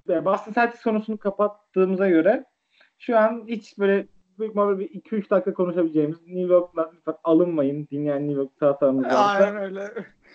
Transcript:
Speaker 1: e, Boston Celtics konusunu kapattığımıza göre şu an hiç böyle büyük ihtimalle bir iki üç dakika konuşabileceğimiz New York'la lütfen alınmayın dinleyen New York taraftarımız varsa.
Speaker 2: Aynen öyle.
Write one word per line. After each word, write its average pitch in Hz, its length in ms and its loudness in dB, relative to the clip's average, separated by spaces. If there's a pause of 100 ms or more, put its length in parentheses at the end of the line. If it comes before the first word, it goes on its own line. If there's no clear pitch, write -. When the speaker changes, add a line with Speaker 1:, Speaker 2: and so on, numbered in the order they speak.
Speaker 1:
e, 165 160 0
Boston 208 280 -2
Celtics 233 300 0
konusunu 214 340 -2
kapattığımıza 190 920 -2
göre 180 360 4 (540)
şu 233 200 0
an 226 280 0
hiç 220 320 -10
böyle 196 280 0 (320)
büyük 214 120 -6
ihtimalle 202 280 0
bir 196 120 -8
iki - 240 -12
üç 208 160 -4
dakika 190 240 0
konuşabileceğimiz 165 720 -2
New 180 280 0
York'la 170 400 0
lütfen 156 200 -8 (100)
alınmayın 160 680 2
dinleyen 147 380 -4
New 139 140 -2
York - 180 -10
taraftarımız 135 440 2
varsa. 127 140 0
Speaker 2:
Aynen 202 380 2
öyle. 196 380 -10 (400)